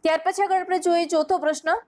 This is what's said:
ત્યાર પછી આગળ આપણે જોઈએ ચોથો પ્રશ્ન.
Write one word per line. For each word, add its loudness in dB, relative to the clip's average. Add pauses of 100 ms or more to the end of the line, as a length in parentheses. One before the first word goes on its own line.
ત્યાર 0
પછી 0
આગળ 0
આપણે -2
જોઈએ 2
ચોથો 0
પ્રશ્ન. -2 (180)